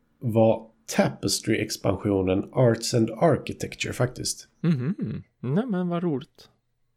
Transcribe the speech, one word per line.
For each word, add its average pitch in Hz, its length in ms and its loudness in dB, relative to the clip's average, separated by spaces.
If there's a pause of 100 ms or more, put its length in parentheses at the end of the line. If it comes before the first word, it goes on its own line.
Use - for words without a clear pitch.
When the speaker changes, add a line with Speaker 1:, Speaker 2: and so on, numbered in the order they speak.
(200)
Speaker 1:
var 113 460 4 (320)
Tapestry-expansionen 101 1600 0
Arts 120 400 2
and 110 180 2
Architecture, - 840 -2
faktiskt. - 540 -4 (140)
Speaker 2:
Mhm. 160 320 0 (460)
Nej, 160 280 -2
men 180 220 -2
vad 170 140 -2
roligt. - 460 -4 (480)